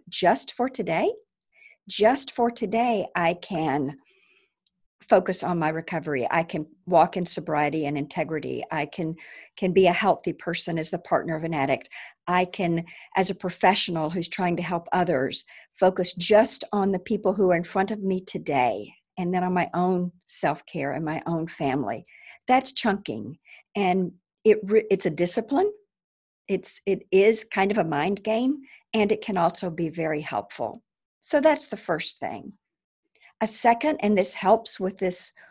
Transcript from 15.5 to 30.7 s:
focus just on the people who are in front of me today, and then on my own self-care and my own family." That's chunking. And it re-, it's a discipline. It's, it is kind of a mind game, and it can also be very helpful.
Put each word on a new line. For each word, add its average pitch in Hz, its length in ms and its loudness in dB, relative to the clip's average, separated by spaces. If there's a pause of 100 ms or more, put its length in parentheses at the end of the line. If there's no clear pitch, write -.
focus 190 400 2
just 214 580 4
on 202 180 0
the 190 80 0
people 196 360 0
who 190 180 4
are 170 40 6
in 175 60 0
front 196 300 -2
of 208 100 -6
me 190 180 0
today, 123 720 -2 (240)
and 180 160 -2
then 180 120 0
on 180 80 -2
my 180 220 0
own 180 360 0 (140)
self-care 147 680 -4
and 151 140 -6
my 156 220 -6
own 165 200 -2
family." 135 580 -4 (440)
That's 262 240 2
chunking. 151 640 -4 (380)
And 185 360 0 (320)
it 214 200 6
re-, 214 260 2
it's 190 160 0
a 170 40 2
discipline. 226 600 0 (800)
It's, - 380 -4
it 196 240 0
is 208 320 6
kind 196 300 0
of 220 60 2
a 185 40 2
mind 165 400 -2
game, 254 380 0 (340)
and 208 160 2
it 214 100 2
can 202 160 -6
also 175 320 0
be 165 200 -4
very 156 320 -4
helpful. - 640 -8 (360)